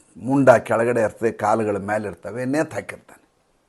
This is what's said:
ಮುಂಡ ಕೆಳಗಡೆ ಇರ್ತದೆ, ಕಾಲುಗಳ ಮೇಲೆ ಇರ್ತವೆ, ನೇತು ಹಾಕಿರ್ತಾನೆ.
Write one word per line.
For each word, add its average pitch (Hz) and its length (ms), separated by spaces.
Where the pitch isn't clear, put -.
ಮುಂಡ 131 340
ಕೆಳಗಡೆ 117 500
ಇರ್ತದೆ, 110 320
ಕಾಲುಗಳ 107 440
ಮೇಲೆ 104 320
ಇರ್ತವೆ, 101 360
ನೇತು 147 300
ಹಾಕಿರ್ತಾನೆ. - 540